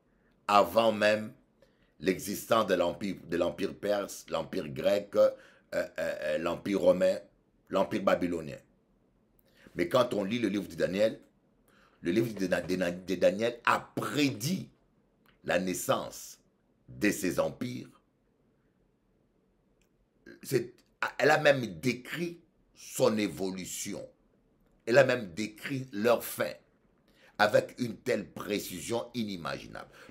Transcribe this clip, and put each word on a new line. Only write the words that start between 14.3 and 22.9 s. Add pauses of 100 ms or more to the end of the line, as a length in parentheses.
la
naissance (480)
de
ces
empires. (2500)
C'est, (420)
elle
a
même (140)
décrit (540)